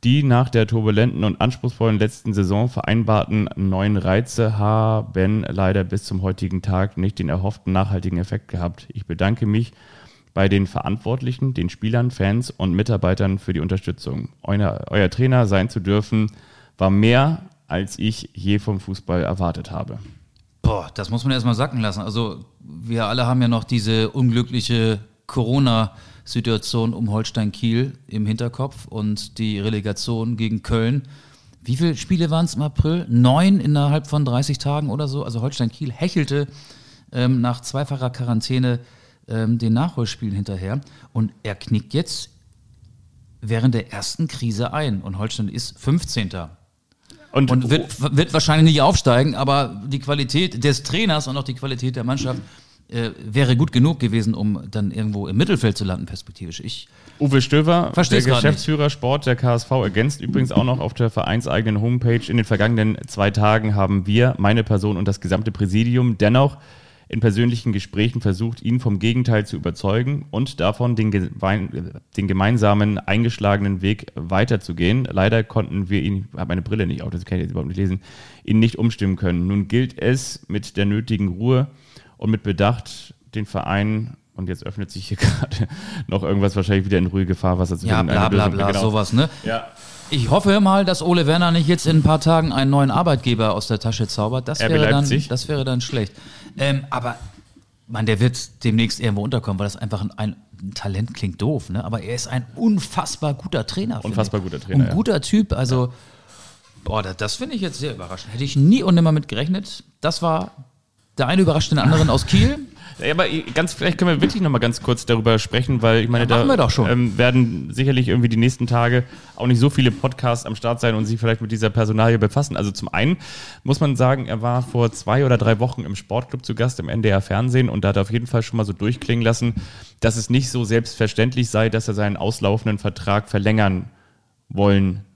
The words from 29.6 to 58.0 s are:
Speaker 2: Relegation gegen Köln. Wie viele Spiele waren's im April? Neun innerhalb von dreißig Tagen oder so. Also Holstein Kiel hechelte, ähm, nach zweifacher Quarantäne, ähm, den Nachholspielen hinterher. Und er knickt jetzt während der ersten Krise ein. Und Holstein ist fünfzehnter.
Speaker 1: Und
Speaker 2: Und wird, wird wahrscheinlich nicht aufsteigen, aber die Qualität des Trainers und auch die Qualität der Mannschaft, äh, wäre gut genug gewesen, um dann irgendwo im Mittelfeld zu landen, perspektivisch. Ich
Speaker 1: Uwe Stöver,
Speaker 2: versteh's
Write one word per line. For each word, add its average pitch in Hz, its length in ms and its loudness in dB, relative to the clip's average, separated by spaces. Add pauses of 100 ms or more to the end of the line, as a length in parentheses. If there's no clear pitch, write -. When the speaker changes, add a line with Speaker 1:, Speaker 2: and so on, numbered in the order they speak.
Speaker 2:
Relegation 110 720 -4
gegen 110 280 -2
Köln. 120 400 0 (600)
Wie 123 140 -4
viele 165 180 0
Spiele 170 360 0
waren's 165 240 0
im 120 80 -2
April? 156 440 0
Neun 143 540 6
innerhalb 147 460 0
von 151 180 0
dreißig 131 320 0
Tagen 143 320 -2
oder 147 180 -4
so. 139 160 -4
Also 117 180 -4
Holstein 123 300 -2
Kiel 143 180 -8
hechelte, 143 580 -2 (680)
ähm, 127 260 2
nach 120 220 0
zweifacher 135 480 -4
Quarantäne, 123 680 -2 (500)
ähm, 113 300 0
den 113 120 0
Nachholspielen 117 640 -2
hinterher. 98 460 -4 (320)
Und 110 180 -2 (120)
er 104 120 -6
knickt - 380 -4
jetzt - 380 -6 (1080)
während 113 340 0
der 113 200 -4
ersten 123 340 -6
Krise 117 460 -4
ein. 143 260 -2
Und 92 180 -8
Holstein 107 300 -4
ist - 320 -10
fünfzehnter. 135 800 -4 (760)
Speaker 1:
Und 135 180 2
Speaker 2:
Und 127 180 2
wird, 147 460 -2
wird 156 180 2
wahrscheinlich 156 400 6
nicht 147 80 4
aufsteigen, 135 540 4
aber 135 500 -2
die 139 140 -4
Qualität 135 640 -2
des 135 180 2
Trainers 165 460 -2
und 135 100 -6
auch 139 60 -6
die 131 100 -8
Qualität 127 440 -6
der 117 80 -6
Mannschaft, 127 340 -2 (480)
äh, 117 240 -6 (120)
wäre 123 340 2
gut 117 160 2
genug 135 260 4
gewesen, 110 340 0
um 104 380 -2
dann 101 200 -2
irgendwo 104 360 -6
im 95 80 -4
Mittelfeld 120 420 2
zu - 60 -4
landen, 92 240 -4
perspektivisch. - 540 -14
Ich - 260 -12 (320)
Speaker 1:
Uwe 139 220 4
Stöver, 156 520 2
Speaker 2:
versteh's 131 300 2